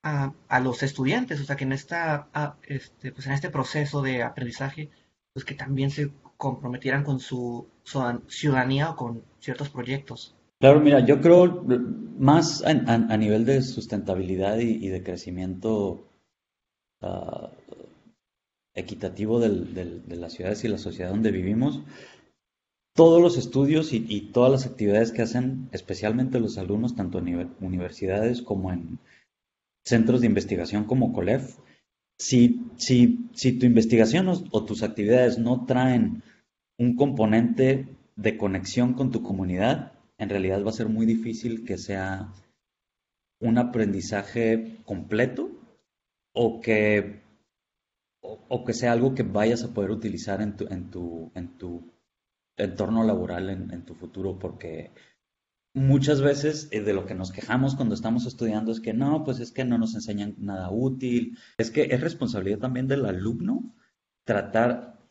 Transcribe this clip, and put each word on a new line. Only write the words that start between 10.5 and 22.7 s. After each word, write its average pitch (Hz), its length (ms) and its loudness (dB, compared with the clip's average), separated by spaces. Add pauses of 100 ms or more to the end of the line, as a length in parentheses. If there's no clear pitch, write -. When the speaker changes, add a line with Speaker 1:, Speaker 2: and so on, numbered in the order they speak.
Speaker 2:
Claro, 143 220 10
mira, 143 200 8
yo 135 200 6
creo 175 440 8 (540)
más 143 460 4
a, - 60 4
a, 117 240 4
a 113 240 2
nivel 107 260 4
de 135 160 4
sustentabilidad 98 1000 -2
y, 113 260 -2
y 95 40 -4
de 92 140 -6
crecimiento, 92 1040 -4 (920)
ah, - 480 -10 (1200)
equitativo 101 640 -4
del, 90 360 0
del, 87 340 -10
de 85 80 -12
las 85 160 -12
ciudades 98 320 -6
y 113 40 -2
la 98 100 -2
sociedad 90 320 -8
donde 107 200 0
vivimos, 107 520 -2 (1120)